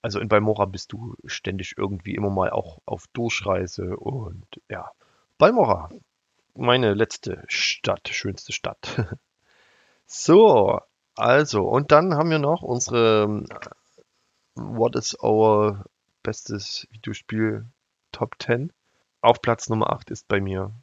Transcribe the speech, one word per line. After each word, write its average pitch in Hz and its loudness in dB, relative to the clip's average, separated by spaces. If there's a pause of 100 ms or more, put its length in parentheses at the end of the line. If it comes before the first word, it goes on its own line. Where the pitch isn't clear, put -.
Also 104 -6
in 113 -6
Balmora 104 2
bist 95 -10
du 113 -14 (100)
ständig - -8
irgendwie 98 -6
immer 101 -2
mal 95 0
auch - -6
auf - -10
Durchreise 95 -4
und 92 -10 (240)
ja. 90 -12 (480)
Balmora, 127 2 (640)
meine 123 2
letzte - -4
Stadt, - -4
schönste - -8
Stadt. - -8
<laughs> - - (880)
So, 160 6 (340)
also, 117 2
und 143 2
dann 165 6
haben 156 2
wir 156 2
noch 151 0
unsere, 117 2
ähm, 104 -2 (1080)
What 113 -2
is - -4
our 107 4 (360)
bestes - -8
Videospiel 110 -6 (460)
Top - -6
ten? 127 -2 (520)
Auf 120 6
Platz - -2
Nummer 110 0
acht - -8
ist - -12
bei 101 0
mir 95 -4 (100)